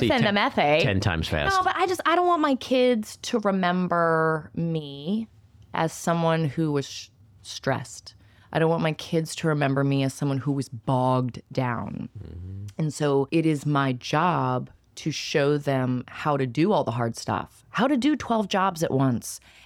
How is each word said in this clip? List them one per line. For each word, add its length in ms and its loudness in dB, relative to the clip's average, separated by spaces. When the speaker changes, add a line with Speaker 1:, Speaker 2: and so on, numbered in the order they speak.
Speaker 1:
messy 100 4
Speaker 2:
in 120 2
the 80 2
Speaker 1:
ten, 40 2
Speaker 2:
methy. 460 2
Speaker 1:
ten 200 2
times 280 0
fast. 280 0
Speaker 2:
No, 60 2
but 120 -2
I 120 0
just, 180 -2
I 100 2
don't 120 2
want 140 2
my 140 2
kids 680 2
to 160 -2
remember 1160 2
me 720 -4
as 200 0
someone 520 0
who 280 0
was 160 0
sh-, 200 -16
stressed. 720 -6
I 60 0
don't 100 4
want 140 0
my 100 2
kids 440 -4
to 100 -2
remember 360 2
me 200 2
as 100 0
someone 260 -2
who 140 -2
was 160 -4
bogged 720 0
down. 560 -4
Speaker 1:
Mm-hmm. 440 -12
Speaker 2:
And 160 -2
so 380 2
it 140 2
is 200 0
my 280 2
job 760 0
to 160 -6
show 460 0
them 520 0
how 260 -2
to 100 0
do 280 2
all 100 2
the 80 -4
hard 240 -2
stuff, 540 -6
how 180 0
to 80 2
do 220 2
twelve 320 -2
jobs 340 0
at 80 0
once 480 0